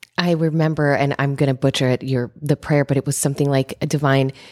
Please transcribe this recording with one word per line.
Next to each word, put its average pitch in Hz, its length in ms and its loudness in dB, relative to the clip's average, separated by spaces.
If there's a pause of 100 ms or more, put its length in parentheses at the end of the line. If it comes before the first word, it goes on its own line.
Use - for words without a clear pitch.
(160)
I 175 160 0
remember, 156 600 0
and 139 240 0
I'm 139 160 -2
gonna 135 200 0
butcher 131 340 0
it, 123 140 0
your, 127 380 -4
the 147 160 0
prayer, 147 280 0
but 135 120 0
it 131 100 -2
was 147 100 -4
something 139 320 0
like, 135 320 0
"A - 60 -4
divine 135 460 2 (200)